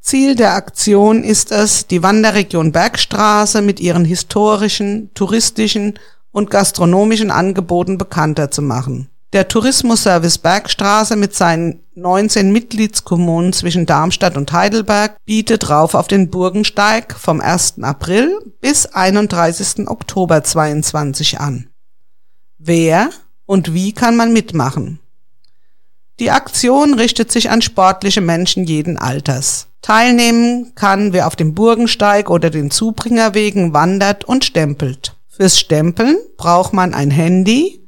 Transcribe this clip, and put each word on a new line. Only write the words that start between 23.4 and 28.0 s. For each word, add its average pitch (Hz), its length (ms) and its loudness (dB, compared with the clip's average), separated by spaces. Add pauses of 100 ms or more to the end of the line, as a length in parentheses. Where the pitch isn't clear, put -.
und 175 280 0
wie 190 200 -4
kann 233 220 0
man 233 160 2
mitmachen? 156 680 -2 (1160)
Die 233 120 -2
Aktion 277 600 2
richtet 226 360 0
sich 233 200 0
an 226 120 2
sportliche 190 600 2